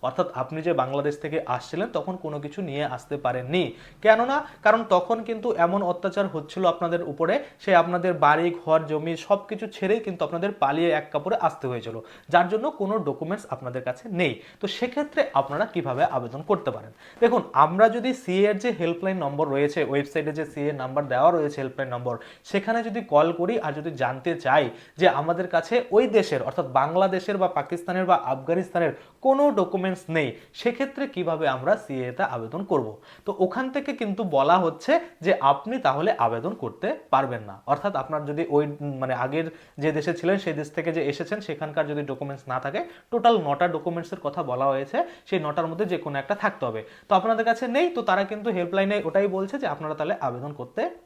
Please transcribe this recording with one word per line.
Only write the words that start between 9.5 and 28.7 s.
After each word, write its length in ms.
ছেড়েই 300
কিন্তু 220
আপনাদের 240
পালিয়ে 260
এক 140
কাপড়ে 240
আসতে 240
হয়েছিল, 240
যার 180
জন্য 140
কোনো 140
ডকুমেন্টস 380
আপনাদের 320
কাছে 160
নেই। 140
তো 40
সেক্ষেত্রে 440
আপনারা 340
কিভাবে 300
আবেদন 320
করতে 260
পারেন? 160
দেখুন, 200
আমরা 200
যদি 160
সিএ 260
এর 140
যে 60
হেল্পলাইন 460
নম্বর 280
রয়েছে, 260
ওয়েবসাইটে 500
যে 120
সিএ 200
নাম্বার 220
দেওয়া 180
রয়েছে, 300
হেল্পলাইন 340
নম্বর, 200
সেখানে 360
যদি 120
কল 140
করি 140
আর 140
যদি 120
জানতে 300
চাই 180
যে 80
আমাদের 340
কাছে 200
ওই 100
দেশের, 300
অর্থাৎ 200
বাংলাদেশের 600
বা 60
পাকিস্তানের 520
বা 40
আফগানিস্তানের 580